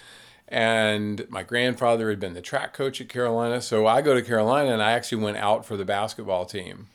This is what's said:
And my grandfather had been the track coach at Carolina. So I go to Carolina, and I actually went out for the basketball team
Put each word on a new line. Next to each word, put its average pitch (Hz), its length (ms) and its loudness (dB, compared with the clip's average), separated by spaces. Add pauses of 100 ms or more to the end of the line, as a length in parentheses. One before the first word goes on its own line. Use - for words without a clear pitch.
(500)
And 107 800 0
my 95 120 -8
grandfather 117 720 0
had 104 80 -4
been 92 160 -6
the 90 60 -12
track - 340 -6
coach 135 260 -4
at 113 80 -16
Carolina. 117 500 0
So 110 280 2
I 123 160 4
go 147 100 6
to 123 80 4
Carolina, 120 500 2
and 110 120 2
I 110 80 4
actually 117 320 -2
went 104 140 -2
out 104 280 2
for 110 120 -8
the 95 80 -4
basketball 101 600 -2
team 95 500 -12